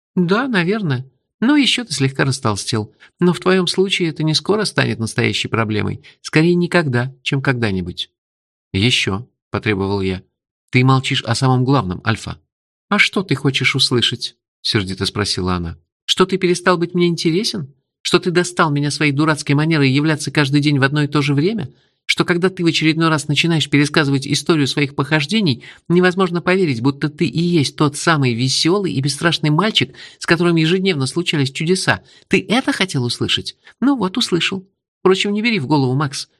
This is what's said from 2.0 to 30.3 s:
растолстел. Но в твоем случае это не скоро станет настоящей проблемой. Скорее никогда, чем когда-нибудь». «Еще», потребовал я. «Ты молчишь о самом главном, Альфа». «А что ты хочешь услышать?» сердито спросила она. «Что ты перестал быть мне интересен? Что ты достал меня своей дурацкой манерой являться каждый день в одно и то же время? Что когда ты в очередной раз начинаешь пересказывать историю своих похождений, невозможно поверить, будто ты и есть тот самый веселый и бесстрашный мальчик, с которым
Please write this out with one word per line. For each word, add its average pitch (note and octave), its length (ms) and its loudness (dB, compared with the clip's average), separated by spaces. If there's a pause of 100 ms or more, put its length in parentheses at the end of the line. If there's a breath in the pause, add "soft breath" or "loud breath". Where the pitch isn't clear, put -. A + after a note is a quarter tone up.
растолстел. A2 680 -2 (280 soft breath)
Но F3 120 4
в - 80 -2
твоем F#3 260 2
случае F#3 420 0
это D#3 160 -4
не D#3 100 2
скоро G3+ 300 0
станет A#2+ 340 -2
настоящей A2 500 -2
проблемой. G#2 540 -2 (180 loud breath)
Скорее E3 340 2
никогда, D3+ 680 0
чем C#3 180 -2
когда-нибудь». G#2 720 -4 (600)
«Еще», A2 560 0 (220)
потребовал G2 500 -2
я. F#2+ 220 -4 (480)
«Ты B2+ 140 4
молчишь C3 380 2
о A#2 120 -2
самом B2+ 300 2
главном, A#2+ 400 2
Альфа». G#2 360 -4 (480)
«А G#3 100 0
что - 240 -2
ты F#3+ 140 -2
хочешь C3+ 400 -2
услышать?» - 600 -2 (260)
сердито F#2+ 440 -4
спросила F#2+ 480 -4
она. F2 240 -8 (260)
«Что - 220 2
ты F#3 120 -4
перестал F3+ 400 0
быть F3 160 -4
мне F3 120 2
интересен? F3 680 -2 (300)
Что - 160 0
ты F3+ 120 -2
достал F3 400 0
меня C#3+ 200 0
своей D3 220 0
дурацкой D3 420 0
манерой D3+ 360 2
являться D3 400 0
каждый C#3+ 300 2
день D3 180 2
в C3 40 2
одно C#3+ 200 2
и C#3+ 60 0
то D3 140 2
же C#3+ 120 0
время? E3+ 380 0 (380 soft breath)
Что - 140 0
когда F3 240 0
ты F#3 160 -4
в - 20 4
очередной D#3 440 2
раз D3+ 180 -2
начинаешь D#3 400 0
пересказывать C#3+ 580 2
историю D3 400 0
своих C#3 280 -2
похождений, D#3 680 0 (260 loud breath)
невозможно F3 500 2
поверить, F3 400 0
будто C#3 300 0
ты E3+ 160 -2
и - 140 -2
есть E3+ 360 2
тот D3 200 0
самый C#3 360 2
веселый D#3 600 0
и C3+ 100 -2
бесстрашный D3+ 480 -2
мальчик, F3+ 420 0 (260 loud breath)
с - 60 -14
которым E3+ 320 2